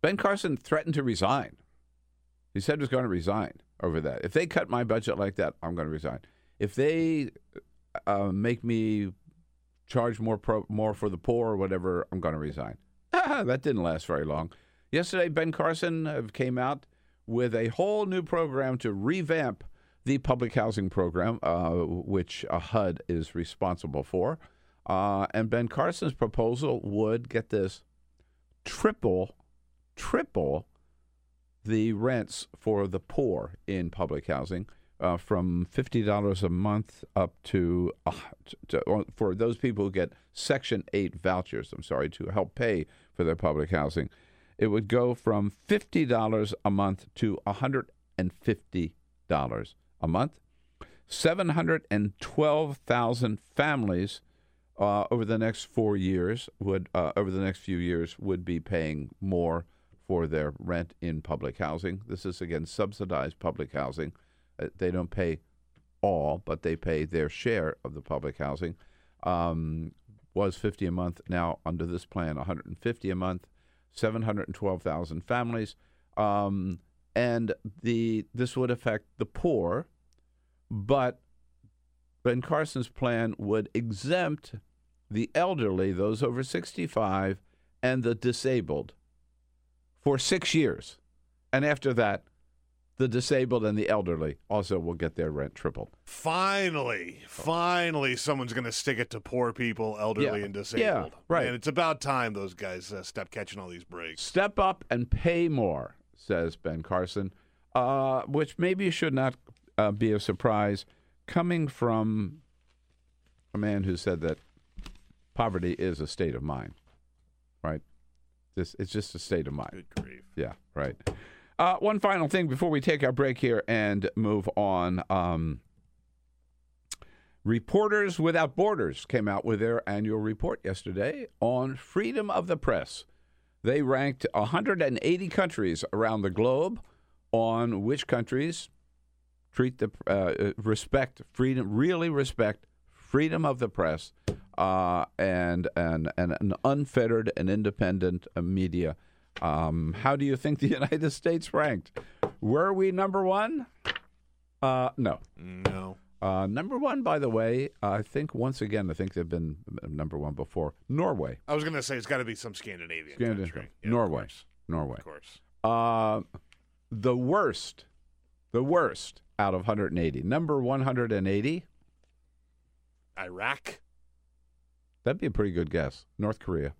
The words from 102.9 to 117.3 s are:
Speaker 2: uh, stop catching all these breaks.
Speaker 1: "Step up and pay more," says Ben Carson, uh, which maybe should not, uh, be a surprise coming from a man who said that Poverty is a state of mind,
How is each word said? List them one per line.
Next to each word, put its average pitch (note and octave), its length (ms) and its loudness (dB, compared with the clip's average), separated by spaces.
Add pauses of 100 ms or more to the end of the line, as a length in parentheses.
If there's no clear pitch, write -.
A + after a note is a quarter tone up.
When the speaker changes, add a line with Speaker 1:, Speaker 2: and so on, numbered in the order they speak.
Speaker 2:
uh, F#2+ 100 -8
stop F#2+ 280 -10
catching G2+ 280 -10
all F#2 100 -12
these F2 160 -14
breaks. E2+ 360 -10
Speaker 1:
"Step G3+ 380 0
up F#3+ 300 2
and A#2+ 200 0
pay E3+ 400 2
more," F2+ 460 0 (200)
says E2+ 420 0
Ben D#2+ 260 -4
Carson, F#2 500 -2 (400)
uh, C3 500 2
which D3 360 -2
maybe F#3 320 2
should D#3 220 0
not, C3 220 2 (420)
uh, G#2 140 4
be A2 200 2
a G#2 80 4
surprise G#2 680 0 (400)
coming E3+ 420 0
from A2 760 0 (1120)
a G2 40 -4
man G#2 280 0
who F#2 100 0
said F2 260 0
that D#2+ 180 -2 (1000)
Poverty F#2 400 0
is E2+ 220 -2
a D2+ 40 -4
state D#2 300 -4
of B1+ 80 -6
mind, C2 300 -6 (920)